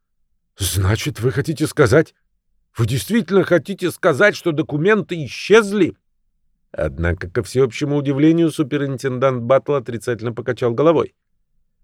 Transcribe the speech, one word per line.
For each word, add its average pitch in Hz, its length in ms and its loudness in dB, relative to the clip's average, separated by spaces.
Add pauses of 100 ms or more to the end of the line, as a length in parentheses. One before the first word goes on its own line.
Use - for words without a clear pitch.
(580)
«Значит, 98 640 -2
вы 123 120 0
хотите 151 360 -4
сказать... 143 480 2 (600)
Вы 117 120 0
действительно 180 560 0
хотите 175 480 0
сказать, 180 440 2
что - 160 -4
документы 156 760 0
исчезли?» 196 680 2 (760)
Однако, 82 580 -4
ко 117 140 -4
всеобщему 135 520 -2
удивлению, 147 540 2
суперинтендант 135 960 -2
Баттл 131 300 2
отрицательно 117 600 -4
покачал 120 400 -4
головой. 147 420 2 (680)